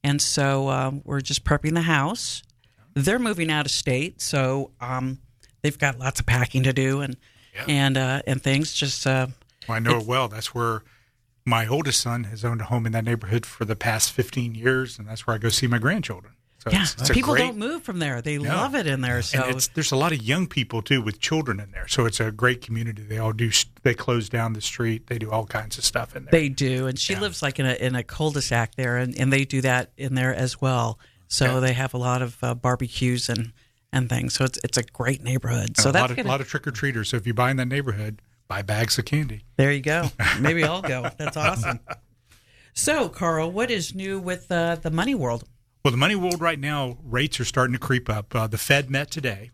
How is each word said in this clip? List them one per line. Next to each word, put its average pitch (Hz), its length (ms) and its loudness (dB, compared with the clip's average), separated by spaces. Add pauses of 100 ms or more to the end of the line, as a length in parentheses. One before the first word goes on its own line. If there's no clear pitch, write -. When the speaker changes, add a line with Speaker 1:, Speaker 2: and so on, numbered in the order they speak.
Speaker 1:
And 143 180 2
so, 139 460 2
uh, 131 240 0 (140)
we're 143 160 -4
just - 240 -4
prepping 151 300 2
the 170 80 2
house. 165 600 0 (500)
They're 180 260 2
moving 180 300 0
out 151 160 2
of - 60 -2
state, 139 500 -2
so, 135 500 0 (100)
um, 131 380 -4 (420)
they've 147 180 0
got 135 180 0
lots 131 220 -4
of 123 60 0
packing 123 380 4
to 131 100 4
do 135 260 2
and, 131 160 -6 (400)
Speaker 2:
Yeah. - 140 -10
Speaker 1:
and, 139 280 4
uh, 131 300 0
and 131 160 0
things. 139 300 2
Just, - 340 -2
uh, 131 200 2 (420)
Speaker 2:
Well, 113 80 -2
I - 20 0
know 120 160 4
Speaker 1:
it's 113 80 0
Speaker 2:
it 107 60 -6
well. 127 180 2
That's 107 260 -8
where 117 300 0 (600)
my 113 220 2
oldest 139 340 2
son 120 240 -2
has 104 180 -8
owned 117 180 0
a 104 40 -4
home 117 200 0
in 113 80 0
that 113 120 0
neighborhood 113 400 0
for - 200 -6
the 107 120 -2
past 113 340 0
fifteen 120 440 -2
years, 127 440 0
and 104 80 -12
that's 110 200 -10
where 113 80 0
I - 40 -6
go 113 100 0
see 123 180 2
my 120 100 4
grandchildren. 117 560 -2 (260)
So - 120 -6
Speaker 1:
Yeah, 190 120 4
Speaker 2:
it's, 151 100 -2
it's 120 160 -2
a - 40 6
Speaker 1:
people 262 200 4
Speaker 2:
great 269 80 6
Speaker 1:
don't 240 160 0
move 285 260 -4
from 190 160 -6
there. 135 220 -2
They 147 160 -4
Speaker 2:
No. 143 180 -2
Speaker 1:
love 254 180 0
it 220 140 0
in 135 140 0
there. 123 160 0
Speaker 2:
And 120 80 0
Speaker 1:
So 131 240 0
Speaker 2:
it's, 131 180 0
there's - 240 -2
a 135 60 2
lot 160 160 2
of 127 100 -2
young 151 240 0
people, 113 340 -2
too, 131 200 2
with 104 180 -4
children 139 400 -2
in 104 120 -14
there. - 180 -8
So 120 160 2
it's 113 160 -2
a 110 100 0
great 123 300 2
community. 113 420 -6
They 107 140 -6
all 110 160 0
do, 113 160 2
s-, - 160 2 (160)
they 120 120 4
close 117 360 0
down 113 240 -2
the 107 80 -6
street. 113 460 -4
They 120 120 -6
do 110 100 -6
all 110 160 -2
kinds 107 320 -6
of - 60 -6
stuff - 320 -2
in 127 80 -10
there. - 80 0
Speaker 1:
They 160 160 6
do. 131 400 0
And 131 100 -4
she - 140 -2
Speaker 2:
Yeah. 190 80 -2
Speaker 1:
lives, 202 220 -4
like, 139 180 -2
in 131 60 2
a, 127 80 2
in 127 220 -2
a 120 80 -2
cul-de-sac 131 720 -2
there, 123 200 -2
and, 123 220 -2
and 135 160 4
they 139 100 4
do 135 160 0
that 127 380 2
in 131 180 -4
there 127 180 2
as 127 280 -2
well. 120 360 0 (300)
So 127 280 2
Speaker 2:
Yeah. 127 40 4
Speaker 1:
they 127 140 4
have 131 200 -2
a 127 40 -4
lot 123 240 0
of, 120 200 -6
uh, 120 140 0
barbecues 123 720 0
and, 117 240 -2 (400)
and 127 160 2
things. 123 280 -2
So 135 100 2
it's, 127 180 -2
it's - 140 0
a 120 60 2
great 123 380 -4
neighborhood. 117 460 0
Speaker 2:
And 110 100 -2
Speaker 1:
So 135 120 4
Speaker 2:
a - 20 4
Speaker 1:
that's 180 120 6
Speaker 2:
lot 175 80 2
of, 120 40 -2
Speaker 1:
gonna 214 140 -2
Speaker 2:
lot 135 100 2
of 131 80 -6
trick-or-treaters. 131 600 -2
So 123 80 0
if 113 100 -2
you 117 60 0
buy 123 180 4
in 135 60 2
that 127 100 0
neighborhood, 110 540 -4 (260)
buy 101 140 -4
bags 107 360 0
of 117 60 0
candy. 131 400 -2 (140)
Speaker 1:
There 139 160 6
you 139 80 0
go. 156 300 0 (140)
Speaker 2:
<laughs> - 140 2
Speaker 1:
Maybe 160 240 4
I'll 170 180 0
go. 131 360 -4
That's 147 180 -6
awesome. 156 460 -2 (920)
So, 294 360 2
Carl, 165 420 0
what 226 180 -2
is 190 240 -2
new 190 260 -6
with, 180 320 -6
uh, 170 240 2
the 160 140 -6
money 175 240 0
world? 123 300 -2 (400)
Speaker 2:
Well, 139 80 4
the 120 60 0
money 202 180 4
world 180 260 0
right 165 180 0
now, 139 440 -4
rates 131 360 -2
are 117 60 -2
starting 127 280 2
to 123 60 -2
creep 123 300 0
up. 107 260 -4
Uh, 113 120 2
the 110 100 -2
Fed 139 320 2
met 139 220 -2
today. 120 420 -6